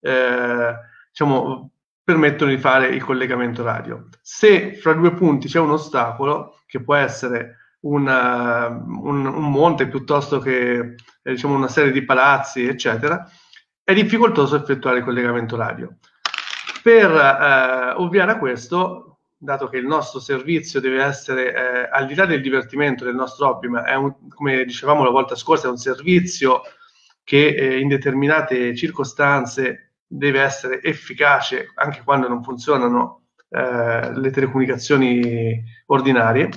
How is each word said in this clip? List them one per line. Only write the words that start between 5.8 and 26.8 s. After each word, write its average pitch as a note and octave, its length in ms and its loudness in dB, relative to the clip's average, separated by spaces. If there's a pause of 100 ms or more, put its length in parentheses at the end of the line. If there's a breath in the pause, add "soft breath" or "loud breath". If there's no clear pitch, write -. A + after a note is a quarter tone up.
che B2+ 160 -10
può C#3+ 120 0
essere B2 880 -4
un, C#3+ 280 -2
eh, A#2+ 580 0
un, A#2+ 600 -6
un D3 240 -4
monte C#3+ 380 2
piuttosto C#3+ 500 -2
che, B2 400 0
eh, A#2+ 180 -8 (260 soft breath)
diciamo, C3 320 -4
una C3+ 140 0
serie C#3 240 2
di C3+ 120 0
palazzi, C3 600 2
eccetera, B2 600 -2 (560 loud breath)
è G3 100 2
difficoltoso F#3+ 640 4
effettuare C3+ 420 0
il A#2+ 60 -4
collegamento A#2+ 520 -2
radio. - 400 -8 (880 soft breath)
Per, A3+ 280 8
eh, C3+ 840 4
ovviare F3+ 360 2
a A3 60 -2
questo, E3+ 800 -4 (220)
dato C#3 280 -6
che C3 100 -6
il B2 80 -4
nostro C#3+ 340 -2
servizio C#3 600 -4
deve C3 220 0
essere, C3+ 520 -4
eh, B2 360 -4
al C3+ 160 -2
di C#3 80 -10
là F#3+ 120 2
del D3+ 160 -2
divertimento, C3 640 -2
del B2 100 -4
nostro C3 340 -2
hobby, B2 200 -4
ma A#2+ 160 -4
è C3+ 100 0
un, C#3 200 -2 (140)
come C3+ 360 -4
dicevamo C#3 400 0
la B2+ 60 4
volta B2 260 0
scorsa, D3+ 320 0
è - 20 -2
un B2 60 -6
servizio C3+ 840 0 (600 loud breath)